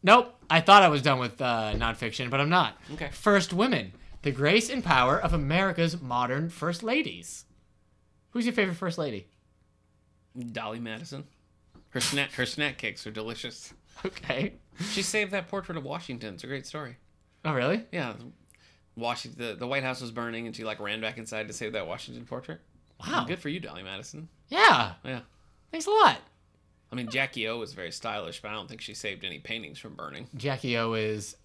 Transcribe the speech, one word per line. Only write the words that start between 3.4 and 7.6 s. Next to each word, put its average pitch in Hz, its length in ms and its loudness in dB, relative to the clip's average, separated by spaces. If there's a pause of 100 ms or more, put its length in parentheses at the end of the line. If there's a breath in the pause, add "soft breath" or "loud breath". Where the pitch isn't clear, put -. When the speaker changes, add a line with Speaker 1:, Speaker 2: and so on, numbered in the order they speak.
Speaker 1:
Women, 175 400 2 (300 soft breath)
the 147 100 0
Grace 165 380 4
and 262 120 -4
Power 139 380 6
of 170 140 2
America's 170 680 2
Modern 127 480 0
First 170 340 -4
Ladies. 214 640 -4 (840)